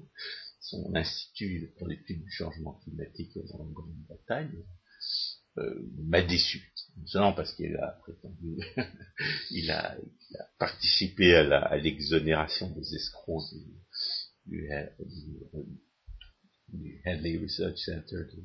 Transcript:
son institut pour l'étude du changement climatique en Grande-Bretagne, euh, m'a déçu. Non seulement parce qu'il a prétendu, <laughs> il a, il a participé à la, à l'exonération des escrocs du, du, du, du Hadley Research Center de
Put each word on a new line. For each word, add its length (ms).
son 360
institut 840
pour 100
l'étude 360
du 80
changement 520
climatique 540
en 120
Grande-Bretagne, 1000
euh, 300
m'a 180
déçu. 500
Non 100
seulement 260
parce 200
qu'il 220
a 280
prétendu, 540
<laughs> 760
il 180
a, 280
il 400
a 100
participé 800
à 80
la, 160
à 180
l'exonération 920
des 240
escrocs 580
du, 120
du, 120
du, 680
du 360
Hadley 320
Research 400
Center 400
de 280